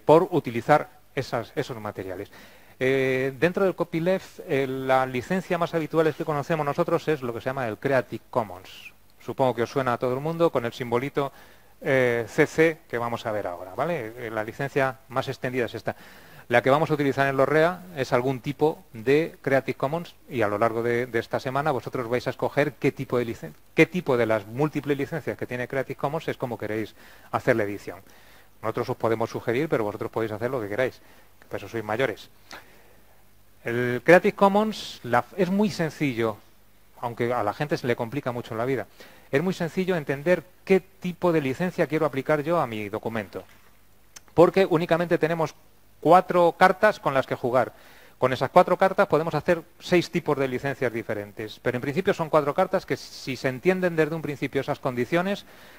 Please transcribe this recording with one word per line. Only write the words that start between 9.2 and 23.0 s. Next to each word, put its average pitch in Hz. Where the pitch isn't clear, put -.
que 117
os 110
suena 127
a 120
todo 127
el 131
mundo 165
con 123
el 117
simbolito, 131
eh, 123
C 151
C 160
que 123
vamos 117
a 117
ver 101
ahora, 92
¿vale? 123
Eh, 110
la 110
licencia 131
más 127
extendida 127
es -
esta. 110
La 120
que 131
vamos 151
a -
utilizar 139
en 135
los 135
rea 160
es 131
algún 127
tipo 151
de 139
Creative 135
Commons 160
y 127
a 104
lo 104
largo 113
de, 120
de 117
esta 117
semana 139
vosotros 127
vais 120
a -
escoger 139
qué -
tipo 131